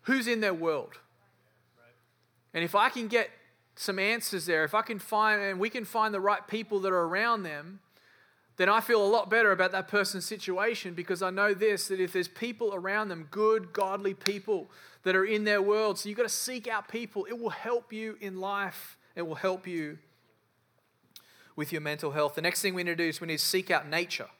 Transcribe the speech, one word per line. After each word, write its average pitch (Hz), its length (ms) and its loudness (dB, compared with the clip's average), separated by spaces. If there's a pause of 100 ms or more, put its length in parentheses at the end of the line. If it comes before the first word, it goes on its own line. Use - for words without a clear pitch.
Who's 247 240 0
in 233 120 0
their 196 160 0
world?" 160 380 -2 (1600)
And 165 120 -2
if 165 100 -4
I 214 160 6
can 233 180 -6
get 226 220 2 (460)
some 190 240 -4
answers 202 480 -2
there, 160 160 2
if 151 100 -2
I 214 80 4
can 220 160 -6
find, 214 420 2
and 196 200 -2
we 214 100 0
can 233 160 -6
find 214 300 0
the 196 40 -2
right 196 280 0
people 214 320 -2
that 190 120 0
are 180 120 4
around 208 400 0
them, 160 380 -12 (760)
then 185 100 4
I 214 140 6
feel 214 240 4
a - 20 4
lot 202 220 4
better 214 240 6
about 185 180 4
that 190 160 -2
person's 196 380 0
situation 196 680 -2
because 175 280 -4
I 190 80 0
know 202 240 2
this, 202 340 2
that 190 140 -2
if 175 100 0
there's 180 160 0
people 226 460 -4
around 196 340 -2
them, 165 240 -8
good, 214 400 2
godly 196 420 0
people 196 560 0 (340)
that 185 120 4
are 190 80 6
in 214 220 2
their 208 160 4
world, 208 360 2
so 208 120 -6
you've 208 80 -6
got 240 60 2
to 220 60 0
seek 247 380 -4
out 214 220 -4
people. 220 340 -6
It 233 160 -8
will 226 120 -4
help 233 420 -4
you 220 260 -8
in 190 220 -8
life. 196 560 -6 (180)
It 170 60 -6
will 160 140 -6
help 185 300 -2
you 156 340 -6 (1600)
with 147 160 -6
your 156 80 -4
mental 151 320 -4
health. 147 240 0
The 160 60 -4
next 170 200 0
thing 190 120 0
we 180 100 -4
need 170 140 -2
to 175 60 0
do 165 40 2
is 156 140 -4
we 170 60 -8
need 156 120 -4
to - 60 0
seek 185 260 0
out 151 160 0
nature. 160 400 -4 (120)